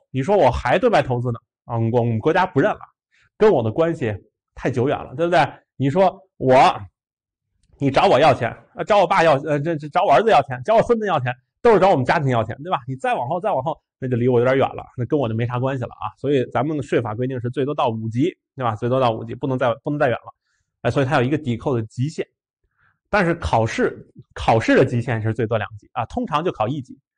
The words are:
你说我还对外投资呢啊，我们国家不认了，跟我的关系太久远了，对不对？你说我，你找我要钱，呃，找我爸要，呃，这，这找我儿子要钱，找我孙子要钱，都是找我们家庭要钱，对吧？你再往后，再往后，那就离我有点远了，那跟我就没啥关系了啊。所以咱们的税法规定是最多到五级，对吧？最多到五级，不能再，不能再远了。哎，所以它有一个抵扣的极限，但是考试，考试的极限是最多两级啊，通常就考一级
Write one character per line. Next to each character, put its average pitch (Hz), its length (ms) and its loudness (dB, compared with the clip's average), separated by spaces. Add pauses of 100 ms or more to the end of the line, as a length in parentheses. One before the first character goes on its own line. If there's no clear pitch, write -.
(100)
你 131 120 -4
说 196 140 2
我 139 140 6
还 127 280 0
对 233 120 2
外 185 100 4
投 123 180 -2
资 120 140 -4
呢 117 60 -10 (260)
啊， 117 140 -6 (140)
我 120 100 2
们 117 160 -2
国 156 120 -2
家 185 140 2
不 185 160 -2
认 202 120 2
了， - 80 -12 (580)
跟 214 120 6
我 139 120 4
的 110 100 -2
关 165 220 0
系 113 200 -4 (400)
太 - 160 -6
久 127 160 0
远 143 120 -2
了， 123 160 -16
对 156 100 -4
不 170 60 0
对？ 175 100 4 (360)
你 131 120 -2
说 180 260 2 (220)
我， 127 180 4 (1200)
你 139 120 0
找 151 160 4
我 139 140 4
要 147 140 6
钱， 113 200 -6 (200)
呃， 180 100 -8
找 208 140 2
我 185 80 4
爸 185 180 2
要， 160 80 6 (120)
呃， 151 140 -2
这， 165 180 -4
这 151 120 -10
找 175 160 0
我 165 80 4
儿 160 100 6
子 226 60 0
要 175 140 6
钱， 127 200 -8
找 220 140 2
我 214 60 6
孙 233 180 0
子 214 60 -4
要 170 120 0
钱， 127 140 -4 (300)
都 240 100 6
是 190 80 6
找 190 80 6
我 180 80 4
们 131 80 0
家 170 140 2
庭 139 100 -2
要 117 160 2
钱， 110 180 -10
对 175 80 -10
吧？ 156 160 -2
你 131 100 -8
再 247 180 -2
往 131 120 -4
后， 170 140 -4
再 196 120 -2
往 135 100 -2
后， 156 120 -4 (240)
那 131 80 -8
就 127 80 -4
离 120 140 0
我 123 100 4
有 120 60 2
点 131 140 2
远 117 100 2
了， - 160 -14 (140)
那 123 80 -4
跟 151 120 0
我 131 80 -2
就 110 80 -4
没 117 120 -2
啥 123 120 -6
关 131 200 -4
系 120 60 -8
了 - 80 -10
啊。 - 260 -10
所 139 140 -2
以 127 180 2
咱 123 160 -2
们 156 100 -4
的 139 60 -4
税 160 180 -2
法 110 140 -6
规 123 120 -4
定 131 140 -6
是 120 80 -6
最 131 160 -4
多 147 100 -4
到 147 140 -2
五 113 220 -6
级， 131 260 -2 (180)
对 131 80 -8
吧？ 117 120 -2
最 120 160 -4
多 131 100 0
到 123 120 2
五 110 120 -8
级， 113 100 -12
不 123 120 -8
能 131 100 -2
再， 131 260 0
不 - 60 -8
能 147 100 -2
再 147 100 2
远 113 80 0
了。 - 180 -14 (480)
哎， 123 80 -2
所 139 120 0
以 127 40 0
它 151 100 0
有 127 60 2
一 127 80 0
个 151 80 0
抵 123 180 -4
扣 127 180 -4
的 113 120 -2
极 131 220 -6
限， - 180 -8 (840)
但 202 160 0
是 170 120 0
考 117 280 -2
试， - 420 -4 (280)
考 - 240 0
试 269 180 2
的 156 80 6
极 120 160 -2
限 113 220 -4
是 110 100 -2
最 113 140 -4
多 113 100 -2
两 104 120 -4 (100)
级 - 140 -20
啊， 120 140 -6
通 247 200 -6
常 156 180 -2
就 180 80 -2
考 110 160 -2
一 147 120 -6
级 - 160 -16 (220)